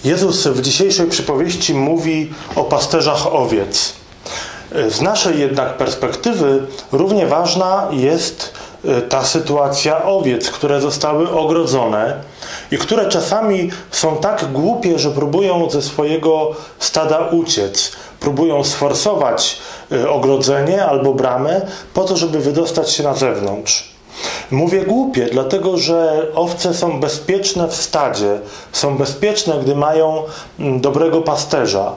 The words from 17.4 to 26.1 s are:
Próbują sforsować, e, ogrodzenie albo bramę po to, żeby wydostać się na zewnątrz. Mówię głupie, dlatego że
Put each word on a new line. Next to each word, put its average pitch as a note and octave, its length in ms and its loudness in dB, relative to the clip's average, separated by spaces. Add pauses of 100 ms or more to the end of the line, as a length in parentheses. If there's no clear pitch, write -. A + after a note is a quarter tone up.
Próbują D3 440 2
sforsować, C#3+ 920 0 (340)
e, C3 180 0
ogrodzenie C#3 760 2
albo C3+ 280 2
bramę C3 480 0 (320)
po F#3 100 2
to, F#3 140 0
żeby D#3 220 0
wydostać D3+ 520 0
się D3+ 120 -2
na C#3+ 100 0
zewnątrz. G#2+ 800 -2 (580)
Mówię E3+ 340 2
głupie, G3+ 460 2
dlatego E3+ 460 2
że D#3+ 580 2